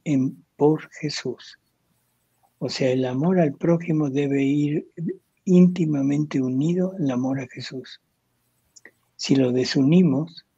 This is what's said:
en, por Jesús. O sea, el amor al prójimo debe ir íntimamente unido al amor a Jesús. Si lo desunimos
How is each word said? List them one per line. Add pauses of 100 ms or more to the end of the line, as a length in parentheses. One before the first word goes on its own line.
en, (100)
por
Jesús. (1040)
O
sea,
el
amor
al
prójimo
debe
ir (580)
íntimamente
unido
al
amor
a
Jesús. (1160)
Si
lo
desunimos (120)